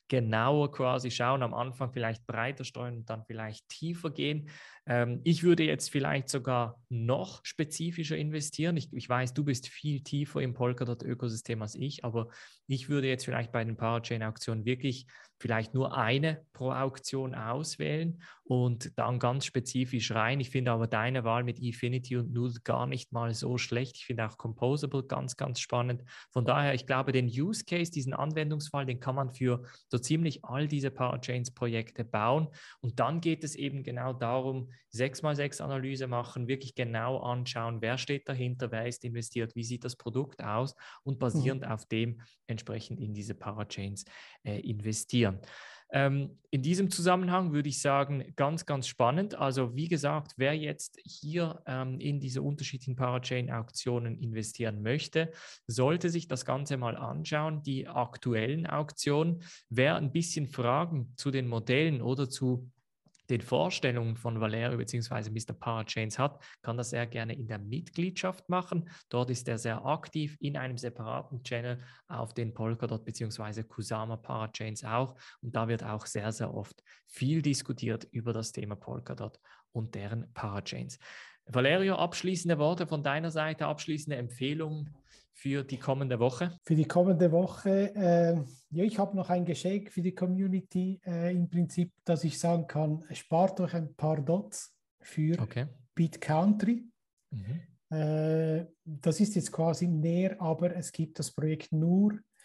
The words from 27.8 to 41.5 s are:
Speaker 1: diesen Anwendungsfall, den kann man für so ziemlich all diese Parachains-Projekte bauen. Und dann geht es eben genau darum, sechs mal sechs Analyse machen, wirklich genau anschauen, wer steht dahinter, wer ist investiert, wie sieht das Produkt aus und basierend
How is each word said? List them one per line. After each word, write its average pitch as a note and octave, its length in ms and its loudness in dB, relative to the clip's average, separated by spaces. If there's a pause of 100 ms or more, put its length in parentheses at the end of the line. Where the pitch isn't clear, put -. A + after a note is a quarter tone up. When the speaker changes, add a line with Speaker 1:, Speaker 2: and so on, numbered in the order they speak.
Speaker 1:
diesen C3 220 -2
Anwendungsfall, D3+ 720 -2
den B2+ 160 -2
kann C3 140 -2
man C3+ 180 -2
für B2 300 2 (260)
so B2+ 80 2
ziemlich D#3+ 480 0
all C#3+ 240 -2
diese C#3 220 0
Parachains-Projekte B2 1120 -2
bauen. B2 420 2 (320)
Und A#2+ 220 -2
dann D3 180 2
geht E3 240 0
es D3 120 -6
eben C#3 280 -6
genau B2 300 -4
darum, B2+ 560 -2 (200)
sechs B2+ 340 -2
mal D3+ 120 2
sechs C#3+ 240 -2
Analyse C3+ 480 -4
machen, A#2+ 400 -2
wirklich C3 260 -4
genau A#2+ 460 -2
anschauen, A#2+ 600 -2
wer A#2 160 0
steht C#3 320 -4
dahinter, B2 420 -4
wer A2+ 160 -2
ist A#2+ 160 -8
investiert, A#2 520 -4
wie A#2+ 80 -4
sieht A#2+ 200 -6
das B2 140 -8
Produkt C3+ 440 -4
aus A2 320 -2 (300)
und C3+ 160 -2
basierend C3 440 2